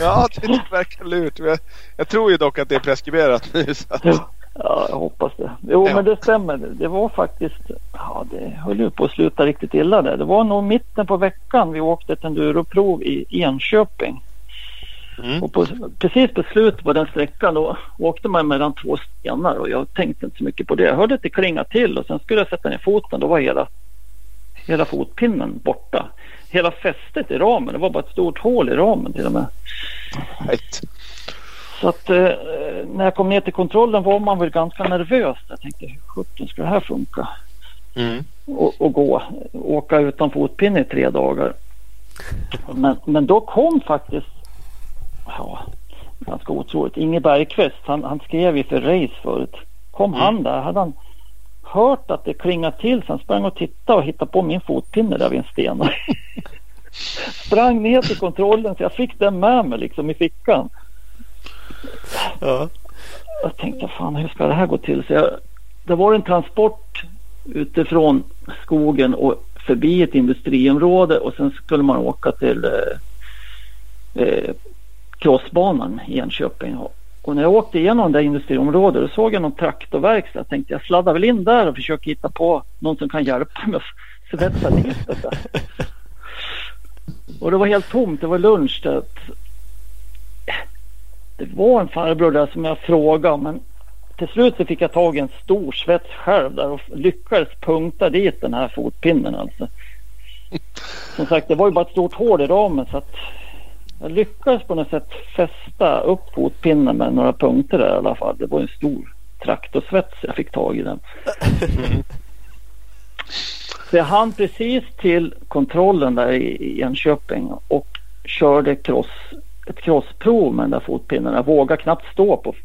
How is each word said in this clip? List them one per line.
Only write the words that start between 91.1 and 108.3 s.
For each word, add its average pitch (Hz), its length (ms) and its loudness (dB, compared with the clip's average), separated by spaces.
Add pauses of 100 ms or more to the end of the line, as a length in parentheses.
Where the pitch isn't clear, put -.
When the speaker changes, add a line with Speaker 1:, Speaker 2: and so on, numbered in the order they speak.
Speaker 2:
Det 143 180 -8
var 220 260 6
en 170 80 0
farbror 165 420 2
där 147 220 4
som 165 120 -4
jag 160 140 -2
frågade, 156 580 4
men 147 240 -4 (560)
till 170 120 -4
slut 240 280 4
så 185 80 0
fick - 160 -2
jag 170 120 2
tag 165 240 4
i 147 40 0
en 135 80 -2 (160)
stor 190 280 0
svets 170 360 0 (160)
själv 151 300 4
där 139 160 0
och 143 100 -6 (140)
lyckades 175 540 2 (120)
punkta 165 500 0
dit 180 300 2
den 117 140 -2
här 123 140 0
fotpinnen, 120 680 0
alltså. - 340 -6 (1500)
Som 302 100 -2
sagt, 156 220 2
det 160 60 4
var 180 120 6
ju 196 60 6
bara 175 120 2
ett - 80 -6
stort 180 220 2
hål 208 260 4
i 143 60 4
ramen, 175 440 2
så 139 60 -2
att - 180 -6 (880)
jag 156 120 -6
lyckades 214 500 2
på - 120 -4
något 156 160 -2
sätt 151 180 -2 (280)
fästa - 640 2
upp - 340 0
fotpinnen 139 600 4
med 117 180 2
några 127 180 4
punkter 135 460 2
där 110 160 4
i 95 40 2
alla 101 160 0
fall. - 240 -2